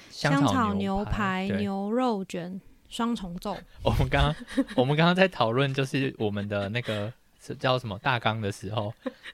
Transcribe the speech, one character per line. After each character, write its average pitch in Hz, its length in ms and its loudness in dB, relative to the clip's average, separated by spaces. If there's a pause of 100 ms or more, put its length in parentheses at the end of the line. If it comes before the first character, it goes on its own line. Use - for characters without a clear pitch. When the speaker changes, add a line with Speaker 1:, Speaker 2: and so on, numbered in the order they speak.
Speaker 1:
香 - 380 2
草 - 0 -
牛 - 0 -
排， - 40 4
Speaker 2:
香 - 20 4
草 220 200 2
牛 196 320 -2
排， 190 440 -2
Speaker 1:
对。 202 120 0
Speaker 2:
牛 196 300 -2
肉 233 340 0
卷， 180 340 -8 (300)
双 233 260 -2
重 180 220 -8
奏。 196 180 -6 (140)
Speaker 1:
<laughs> - 140 -18
我 113 80 4
们 131 180 2
刚 139 240 4 (220)
刚， 269 140 2
Speaker 2:
<laughs> - 60 -12
Speaker 1:
我 123 80 4
们 139 140 2
刚 160 80 6
刚 175 80 6
在 190 140 6
讨 117 240 2
论 135 200 2
就 135 140 0
是 135 320 0
我 107 140 0
们 101 160 -2
的 101 220 -2
那 120 120 -2
个， 107 320 -4 (260)
是， - 160 -12
叫 131 220 2
什 120 100 -6
么 101 120 -6
大 131 180 0
纲 110 240 0
的 101 100 0
时 95 200 -8
候， 107 200 -2 (420)